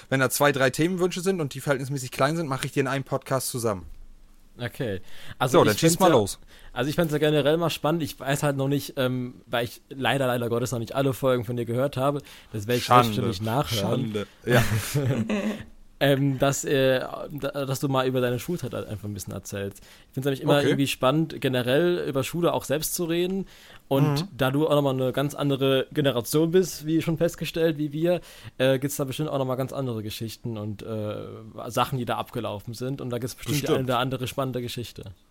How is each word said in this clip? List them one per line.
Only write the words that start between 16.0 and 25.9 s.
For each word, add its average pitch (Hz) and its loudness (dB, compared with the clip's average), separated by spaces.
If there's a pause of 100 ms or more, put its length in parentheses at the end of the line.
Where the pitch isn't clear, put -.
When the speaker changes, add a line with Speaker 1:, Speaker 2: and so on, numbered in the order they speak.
Speaker 2:
dass, 139 2
äh, 131 4 (320)
da-, 143 -6
dass 135 -4
du 151 -2
mal 131 2
über 131 2
deine 123 2
Schulzeit 131 -6
halt 104 -6
einfach 107 -10
ein 104 -6
bisschen 101 -10
erzählst. 101 -8
Ich - -20
find's 135 -4
nämlich 135 -2
immer 147 4
Speaker 1:
Okay. 127 2
Speaker 2:
irgendwie 139 2
spannend, 147 0
generell 139 2
über 135 -2
Schule 160 0
auch 131 -2
selbst 151 -2
zu 180 -2
reden. 180 -2 (400)
Und 143 4
Speaker 1:
Mhm. 185 -6 (100)
Speaker 2:
da 131 0
du 147 2
auch 151 4
nochmal 143 2
eine 131 0
ganz 139 -2
andere 135 2